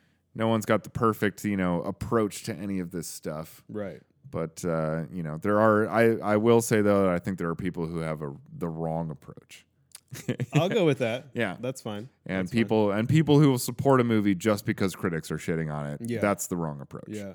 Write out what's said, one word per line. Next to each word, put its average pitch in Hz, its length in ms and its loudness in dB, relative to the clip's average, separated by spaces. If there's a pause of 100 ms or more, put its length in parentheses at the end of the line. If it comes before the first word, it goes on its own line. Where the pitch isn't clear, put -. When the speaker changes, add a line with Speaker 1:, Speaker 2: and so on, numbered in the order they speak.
(340)
Speaker 1:
No 110 140 -2
one's 110 180 0
got 107 180 2
the - 60 -14
perfect, 110 560 0
you 101 100 0
know, 90 280 0
approach 104 600 -2
to 113 100 -6
any 98 240 -6
of 87 100 -6
this 87 180 -8
stuff. - 640 -10
Speaker 2:
Right. 95 320 -10 (300)
Speaker 1:
But, 82 340 -6
uh, 80 380 -2 (100)
you 90 80 -8
know, 78 160 -6
there 104 240 2
are, 107 260 6
I, 113 280 4 (180)
I 107 40 6
will 117 240 6
say, 110 200 2
though, 101 220 6
that 92 80 4
I 87 80 2
think 92 180 -6
there 85 120 -2
are 82 60 -4
people 85 300 -4
who 82 140 -6
have 80 240 -6
a, 69 100 -8 (240)
the 85 100 -4
wrong 80 440 -4
approach. - 560 -18 (400)
<laughs> - 460 -8
Speaker 2:
I'll 165 160 2
go 202 160 2
with 139 140 2
that. 123 360 -4
Speaker 1:
Yeah. 107 240 -2
Speaker 2:
That's 127 220 -8
fine. 107 280 -8 (180)
Speaker 1:
And 95 120 -2
Speaker 2:
That's 92 120 -4
fine. 113 120 2
Speaker 1:
people, 107 280 2
and 107 160 0
people 147 320 4
who 151 120 6
will 123 80 0
support 131 420 4
a - 20 4
movie 107 300 4
just 101 320 0
because 101 300 -2
critics 82 340 -4
are 80 80 -4
shitting 80 340 -4
on 73 140 -6
it. 73 240 -8
Speaker 2:
Yeah. 113 120 -4
Speaker 1:
That's 101 260 0
the 92 100 -4
wrong 76 240 -4
approach. - 280 -16
Speaker 2:
Yeah. 101 240 -10